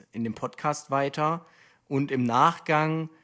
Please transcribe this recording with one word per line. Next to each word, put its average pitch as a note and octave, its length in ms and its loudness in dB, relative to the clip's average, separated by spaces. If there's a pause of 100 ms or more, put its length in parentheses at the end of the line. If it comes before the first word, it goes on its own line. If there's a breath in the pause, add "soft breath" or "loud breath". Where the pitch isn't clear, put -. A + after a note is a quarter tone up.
(120)
in A2+ 100 -6
den A2+ 120 -4
Podcast - 560 -6
weiter. D3+ 560 -2 (420 soft breath)
Und C#3 220 0
im C3 140 0
Nachgang D#3 840 2 (160 soft breath)